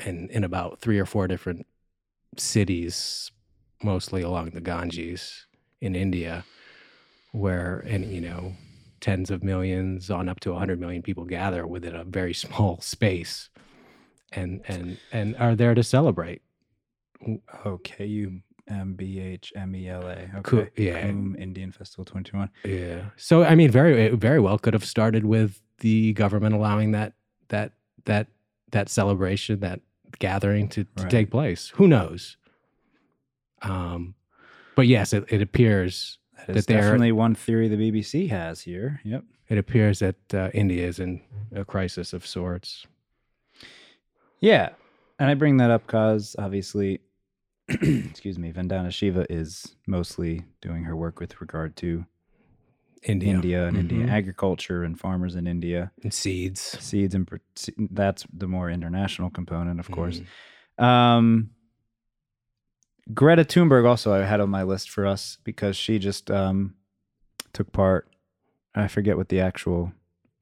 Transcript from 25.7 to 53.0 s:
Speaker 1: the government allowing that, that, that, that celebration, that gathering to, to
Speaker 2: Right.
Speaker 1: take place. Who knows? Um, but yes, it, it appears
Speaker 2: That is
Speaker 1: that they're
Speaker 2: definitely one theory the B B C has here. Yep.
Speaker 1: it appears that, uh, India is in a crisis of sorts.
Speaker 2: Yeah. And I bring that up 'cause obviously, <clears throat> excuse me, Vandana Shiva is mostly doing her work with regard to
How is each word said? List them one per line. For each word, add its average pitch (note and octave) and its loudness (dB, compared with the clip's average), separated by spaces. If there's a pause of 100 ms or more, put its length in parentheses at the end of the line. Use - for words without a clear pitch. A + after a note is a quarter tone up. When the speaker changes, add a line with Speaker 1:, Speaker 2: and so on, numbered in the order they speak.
Speaker 1:
the A2 4
government G#2 2
allowing G#2+ 2
that, G#2+ -2 (360)
that, G#2 -4 (340)
that, G#2 0 (460)
that G2+ 0
celebration, G2 0
that F2+ -4 (380)
gathering G2+ 0
to, G2+ -4
to - -10
Speaker 2:
Right. F#2 -4
Speaker 1:
take A2 4
place. A2+ -2
Who G3 8
knows? - 2 (1300)
Um, F2+ -6 (600)
but C3 8
yes, A#2+ 4
it, G#2 0
it G#2 0
appears G2+ 2 (280)
Speaker 2:
That G2 -4
is G#2 2
Speaker 1:
that A2+ 2
they're G#2+ 6
Speaker 2:
definitely A2+ 6
one A2+ 4
theory A2+ 0
the G#2+ 0
B A2 0
B G#2+ 0
C E3+ -2
has E2 -6
here. G#2+ -8
Yep. A2 -8 (240)
Speaker 1:
it A2 0
appears G#2 2
that, F#2+ -2 (180)
uh, F#2+ -2
India F2+ 0
is F2 -6
in F2+ -6 (340)
a G2 -8
crisis F#2 -6
of F2+ -12
sorts. F2+ -8 (1500)
Speaker 2:
Yeah. F3+ 6 (480)
And C#3 4
I D3 4
bring C#3+ 4
that A#2+ 6
up A2+ 2
'cause A2 0
obviously, G2 -4 (360)
<clears throat> - -20
excuse G#2 -2
me, E2 -8
Vandana F2+ -4
Shiva F#2 0
is D#2+ -8 (120)
mostly F2 -4 (160)
doing E2+ -8
her E2 -8
work E2 -8
with - -14
regard D#2+ -8
to F2 -4 (1000)